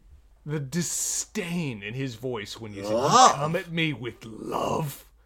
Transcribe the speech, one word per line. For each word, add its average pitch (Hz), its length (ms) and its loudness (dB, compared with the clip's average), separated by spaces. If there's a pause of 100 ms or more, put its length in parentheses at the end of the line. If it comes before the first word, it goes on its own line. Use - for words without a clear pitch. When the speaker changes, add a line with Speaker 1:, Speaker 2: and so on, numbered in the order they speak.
(460)
Speaker 1:
The 151 140 -4
disdain 156 1200 -4
in 104 100 -6
his 131 220 -6
voice 120 440 -6
when 110 140 -10
you 98 100 -8
said, 104 80 -2
"You 110 60 2
Speaker 2:
Love? 208 380 8
Speaker 1:
come 151 200 0
at 180 160 -4
me 160 220 0
with 117 320 -8
love." 110 800 -4 (200)